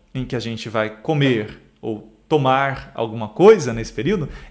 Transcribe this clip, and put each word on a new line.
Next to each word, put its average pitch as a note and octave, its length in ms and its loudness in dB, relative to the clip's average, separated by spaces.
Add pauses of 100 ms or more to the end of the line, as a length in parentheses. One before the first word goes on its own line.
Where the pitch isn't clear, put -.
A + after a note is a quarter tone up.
(140)
em B2+ 120 -6
que B2+ 100 -8
a A#2+ 40 -2
gente A2+ 280 -8
vai A2 220 -2
comer C3 720 0 (200)
ou A2 320 -10 (140)
tomar C3+ 680 0
alguma A2+ 360 -6
coisa E3+ 420 6
nesse A2+ 220 -8
período, D3 340 -2 (240)